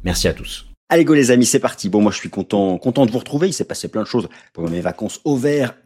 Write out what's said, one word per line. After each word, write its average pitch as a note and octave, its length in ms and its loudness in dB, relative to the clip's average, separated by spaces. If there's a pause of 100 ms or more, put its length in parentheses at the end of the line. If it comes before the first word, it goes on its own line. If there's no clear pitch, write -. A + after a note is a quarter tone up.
Merci F2 240 -2
à E2+ 60 0
tous. - 340 -14 (220)
Allez E3 160 4
go D3+ 80 4
les C#3 160 4
amis, B2 160 6
c'est C3+ 140 2
parti. - 300 -4
Bon, G#2 120 2
moi G#2 100 4
je - 60 -6
suis - 120 -10
content, F#2+ 480 -2
content C3 280 2
de A2 60 0
vous B2 80 -2
retrouver. D3 280 -2
Il F3+ 60 -2
s'est - 120 -6
passé - 220 -10
plein A2 140 -6
de G#2 60 -6
choses G#2+ 220 -2 (240)
pendant E2+ 160 -6
mes E2+ 120 -4
vacances F#2 440 -6
au D3 100 0
vert C3+ 400 -2 (100)